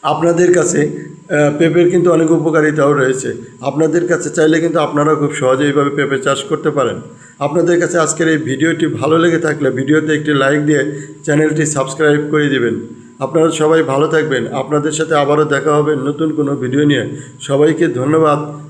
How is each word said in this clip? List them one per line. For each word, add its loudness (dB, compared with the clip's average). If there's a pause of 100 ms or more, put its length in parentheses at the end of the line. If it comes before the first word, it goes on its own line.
আপনাদের 2
কাছে, 2
আহ, -2
পেঁপের 4
কিন্তু 2
অনেক 2
উপকারিতাও 2
রয়েছে। 0 (280)
আপনাদের 0
কাছে -2
চাইলে 2
কিন্তু 0
আপনারাও 0
খুব -2
সহজে 0
এইভাবে 0
পেঁপে -2
চাষ -2
করতে -2
পারেন। -2 (440)
আপনাদের 0
কাছে -2
আজকের 0
এই 2
ভিডিওটি -2
ভালো 0
লেগে 2
থাকলে -2
ভিডিওতে 0
একটি -2
লাইক 2
দিয়ে 0 (220)
চ্যানেলটি 2
সাবস্ক্রাইব 0 (100)
করে 0
দিবেন। 0 (440)
আপনারা 0
সবাই 2
ভালো 0
থাকবেন। 0
আপনাদের -2
সাথে -2
আবারও 2
দেখা -2
হবে 2
নতুন -4
কোনো -2
ভিডিও -2
নিয়ে। 2 (320)
সবাইকে 0
ধন্যবাদ। 0 (300)